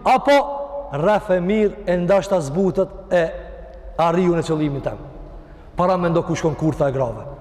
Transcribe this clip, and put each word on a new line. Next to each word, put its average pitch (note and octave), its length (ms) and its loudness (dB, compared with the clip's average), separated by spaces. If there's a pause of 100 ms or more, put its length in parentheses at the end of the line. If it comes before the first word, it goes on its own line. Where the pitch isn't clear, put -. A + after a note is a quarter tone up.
Apo, C4 320 4 (560)
rreth F#3 380 2
e F#3 100 4
mirë, G#3 340 2 (120)
e F3+ 100 0
ndashta F3+ 440 2
zbutët F3+ 480 0 (220)
e F3 200 2 (680)
arriju E3+ 360 2
në D#3+ 80 0
qëllimin D3+ 400 -2
tem. A2 160 -6 (800)
Para F3+ 200 2
me F3 120 0
ndo E3 140 2
ku E3+ 120 -2
shkon D#3 200 0
kurtha D3+ 340 0
e C3 40 -2
grave. A2+ 320 -4 (160)